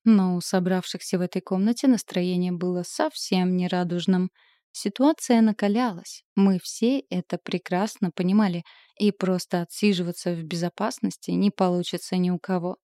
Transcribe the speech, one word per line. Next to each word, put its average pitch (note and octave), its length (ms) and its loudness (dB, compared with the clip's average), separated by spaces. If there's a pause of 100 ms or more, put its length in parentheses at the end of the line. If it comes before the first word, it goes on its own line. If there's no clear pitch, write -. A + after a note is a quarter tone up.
но F#3+ 320 6
у F3 60 -2
собравшихся F#3 760 -2
в F3 40 -2
этой F3+ 200 -4
комнате G#3 460 0
настроение F3+ 640 0
было F3+ 320 -2
совсем F#3 720 -2
не F3+ 140 0
радужным. F3+ 600 0 (440)
Ситуация B3 680 2
накалялась, G#3+ 840 0 (120)
мы G3 260 4
все C4 380 -2 (100)
это F3+ 320 -4
прекрасно F3+ 720 -4
понимали, F#3 520 0 (340)
и G#3 140 4
просто F#3 480 -2
отсиживаться F3 720 -2
в E3 100 -6
безопасности - 880 -4
не F#3 180 2
получится F3+ 680 -2
ни F3+ 120 2
у F3+ 100 -2
кого. F3+ 440 -4